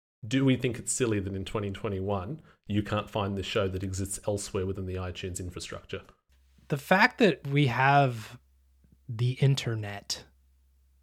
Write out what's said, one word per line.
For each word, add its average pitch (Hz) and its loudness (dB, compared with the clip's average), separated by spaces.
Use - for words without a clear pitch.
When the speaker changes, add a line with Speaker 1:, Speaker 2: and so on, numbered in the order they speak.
Speaker 1:
Do 131 2
we 131 6
think 123 -2
it's - -6
silly 110 0
that 98 -4
in 95 -6
twenty 101 -4
twenty-one 98 -4
you 104 0
can't 104 -4
find 101 -2
this 90 -6
show 98 0
that 92 -4
exists 95 -4
elsewhere 101 -2
within 95 -4
the 92 -6
iTunes 90 -8
infrastructure? - -10
Speaker 2:
The 147 -2
fact 202 4
that 185 4
we 143 4
have 127 4
the 123 0
internet 110 -2